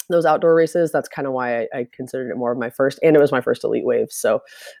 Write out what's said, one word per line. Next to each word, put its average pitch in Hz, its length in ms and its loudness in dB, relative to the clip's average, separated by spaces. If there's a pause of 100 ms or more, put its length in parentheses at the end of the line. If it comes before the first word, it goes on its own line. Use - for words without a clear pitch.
those 170 160 2
outdoor 165 280 2
races. 165 380 2
That's 143 180 -2
kinda 139 220 -8
why 120 300 -2
I, 113 120 -4
I 123 200 -6
considered 127 360 -8
it 98 80 -8
more 120 140 -2
of 123 60 -4
my 120 120 -4
first, 135 320 -2
and 160 140 6
it 151 40 6
was 143 120 4
my 127 100 0
first 123 220 -2
elite 113 220 -2
wave. 117 260 0
So, 110 300 0 (380)